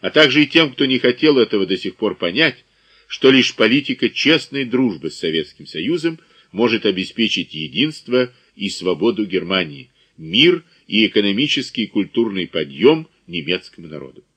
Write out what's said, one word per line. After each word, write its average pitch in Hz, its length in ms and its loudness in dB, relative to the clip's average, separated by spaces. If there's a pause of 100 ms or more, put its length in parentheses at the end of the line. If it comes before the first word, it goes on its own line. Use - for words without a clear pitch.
а - 100 -4
также 151 320 4
и 147 40 4
тем, 156 260 2
кто 139 140 0
не 131 120 0
хотел 131 400 4
этого 104 280 2
до 92 100 0
сих 90 200 -8
пор 101 200 -2
понять, 120 480 -2 (420)
что - 240 4
лишь 131 240 4
политика 123 540 0
честной 139 560 -2
дружбы 107 460 -2
с - 80 -18
Советским 80 480 -6
Союзом 160 520 -4 (320)
может 110 360 0
обеспечить 95 680 -2
единство 123 760 -4 (240)
и 98 140 -6
свободу 92 560 -2
Германии, 87 640 -6 (260)
мир 139 480 2 (240)
и 107 180 2
экономический 110 800 -2
и 98 40 -10
культурный 98 580 -4
подъём – 90 600 0 (180)
немецкому 85 600 -8
народу. 67 380 -18 (120)